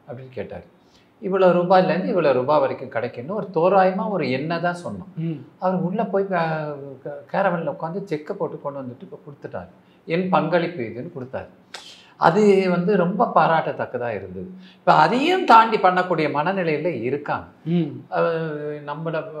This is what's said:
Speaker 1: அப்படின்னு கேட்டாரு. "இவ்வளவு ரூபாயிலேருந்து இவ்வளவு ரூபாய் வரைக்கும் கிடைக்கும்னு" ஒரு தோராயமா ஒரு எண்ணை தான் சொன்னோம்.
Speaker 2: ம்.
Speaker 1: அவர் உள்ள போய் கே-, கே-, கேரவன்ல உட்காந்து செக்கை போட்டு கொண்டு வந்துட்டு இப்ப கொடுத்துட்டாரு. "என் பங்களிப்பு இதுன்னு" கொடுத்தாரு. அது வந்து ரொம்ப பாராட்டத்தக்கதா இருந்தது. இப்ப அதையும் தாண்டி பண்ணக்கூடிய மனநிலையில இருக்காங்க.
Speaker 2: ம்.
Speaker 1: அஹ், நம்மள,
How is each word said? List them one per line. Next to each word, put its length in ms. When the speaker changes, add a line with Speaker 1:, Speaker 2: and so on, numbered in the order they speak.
Speaker 1:
அப்படின்னு 220
கேட்டாரு. 340
"இவ்வளவு 420
ரூபாயிலேருந்து 460
இவ்வளவு 260
ரூபாய் 260
வரைக்கும் 280
கிடைக்கும்னு" 460
ஒரு 200
தோராயமா 540
ஒரு 220
எண்ணை 300
தான் 240
சொன்னோம். 320
Speaker 2:
ம். 300
Speaker 1:
அவர் 220
உள்ள 240
போய் 260
கே-, 440
கே-, 280
கேரவன்ல 480
உட்காந்து 240
செக்கை 320
போட்டு 240
கொண்டு 200
வந்துட்டு 220
இப்ப 240
கொடுத்துட்டாரு. 420
"என் 220
பங்களிப்பு 540
இதுன்னு" 360
கொடுத்தாரு. 300
அது 540
வந்து 260
ரொம்ப 380
பாராட்டத்தக்கதா 720
இருந்தது. 420
இப்ப 200
அதையும் 500
தாண்டி 320
பண்ணக்கூடிய 560
மனநிலையில 680
இருக்காங்க. 420
Speaker 2:
ம். 460
Speaker 1:
அஹ், 760
நம்மள, 380